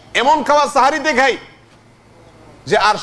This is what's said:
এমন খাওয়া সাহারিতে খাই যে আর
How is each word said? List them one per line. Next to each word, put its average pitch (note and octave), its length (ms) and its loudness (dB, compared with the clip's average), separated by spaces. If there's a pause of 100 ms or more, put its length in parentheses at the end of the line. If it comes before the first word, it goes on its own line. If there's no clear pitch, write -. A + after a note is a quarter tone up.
(140)
এমন C4 300 2
খাওয়া D4 200 2 (100)
সাহারিতে C#4+ 440 0
খাই C4 160 2 (1300)
যে E3+ 100 0 (120)
আর G#3 140 0